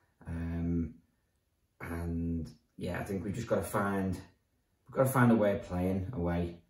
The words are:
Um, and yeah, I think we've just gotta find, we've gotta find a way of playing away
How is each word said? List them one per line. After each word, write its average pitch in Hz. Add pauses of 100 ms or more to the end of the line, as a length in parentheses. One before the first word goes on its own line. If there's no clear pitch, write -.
(280)
Um, 85 (840)
and 85 (260)
yeah, 92
I 127
think 95
we've 101
just 120
gotta 101
find, 98
we've -
gotta 131
find 123
a 113
way 104
of -
playing 92
away 87 (120)